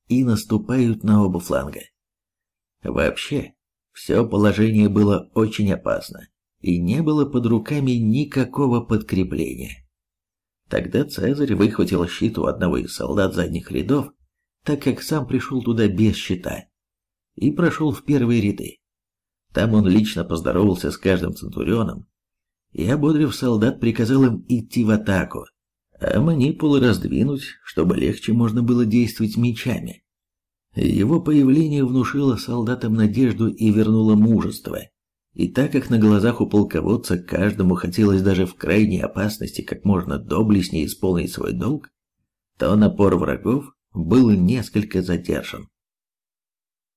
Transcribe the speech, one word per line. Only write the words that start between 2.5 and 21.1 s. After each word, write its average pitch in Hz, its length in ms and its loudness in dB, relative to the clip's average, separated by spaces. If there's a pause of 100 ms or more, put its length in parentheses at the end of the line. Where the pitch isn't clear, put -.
Вообще, - 720 -4 (380)
всё 113 360 -2
положение 104 600 2
было 101 460 2
очень 107 380 0
опасно, - 560 -8 (320)
и 87 200 0
не 107 220 0
было 151 220 2
под 123 220 -2
руками 127 460 0
никакого 123 880 0
подкрепления. 90 1080 -4 (800)
Тогда - 360 -2
Цезарь 135 500 -2
выхватил 92 540 0
щит - 300 -4
у 80 80 -2
одного 87 320 -2
из - 160 -8
солдат 92 400 -2
задних 85 360 -4
рядов, 131 400 -2 (540)
так 147 180 -2
как - 200 -4
сам 147 240 -4
пришёл 127 360 -4
туда 113 240 2
без 101 300 2
щита, - 480 -8 (720)
и 139 160 0
прошёл 156 400 0
в - 120 -10
первые 120 360 2
ряды. - 380 -4 (720)
Там 110 220 0
он 104 140 4
лично 95 360 2
поздоровался 87 640 0
с - 80 -10
каждым - 360 0